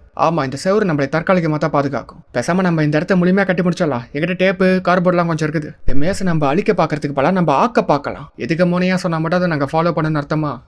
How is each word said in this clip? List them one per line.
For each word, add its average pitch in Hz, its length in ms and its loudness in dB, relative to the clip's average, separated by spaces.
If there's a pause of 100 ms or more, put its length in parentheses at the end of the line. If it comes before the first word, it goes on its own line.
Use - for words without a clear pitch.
(180)
ஆமா, 160 260 0
இந்த 135 200 -6
செவரு 196 260 2
நம்மளை 143 200 0
தற்காலிகமா 160 480 0
தான் 156 120 -2
பாதுகாக்கும். 139 540 -4 (100)
பேசாம 170 280 0
நம்ம 165 220 0
இந்த 147 140 0
இடத்த 180 180 0
முழுமையா 180 300 2
கட்டி 185 180 0
முடிச்சிடலாம். 165 380 -2 (120)
என்கிட்ட 180 300 -2
டேப்பு, 185 440 2
கார்ட்போர்ட்லாம் 175 380 2
கொஞ்சம் 160 240 -2
இருக்குது. 151 260 -6 (100)
இந்த - 80 6
மேசை 185 340 4
நம்ம 160 200 2
அழிக்க 202 260 2
பாக்குறதுக்கு 156 400 -2
பல 139 180 2
நம்ம 175 220 2
ஆக்க 196 300 2
பார்க்கலாம். 139 520 -4
எதுக்கு 165 300 -2
மோனையா 180 300 0
சொன்னா 175 220 -4
மட்டும் 165 240 -2
அதை 170 160 -2
நாங்க 139 140 -2
ஃபாலோ 165 240 0
பண்ணணும்னு 156 260 -2
அர்த்தமா? 151 460 -4